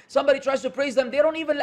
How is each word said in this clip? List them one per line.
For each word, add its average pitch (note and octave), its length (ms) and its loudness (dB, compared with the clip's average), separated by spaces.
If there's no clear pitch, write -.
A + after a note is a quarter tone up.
somebody C#4 320 2
tries C4+ 220 -2
to C4 80 -4
praise C4+ 260 -4
them, B3 160 0
they C4+ 60 -2
don't D#4 180 2
even D4+ 280 -2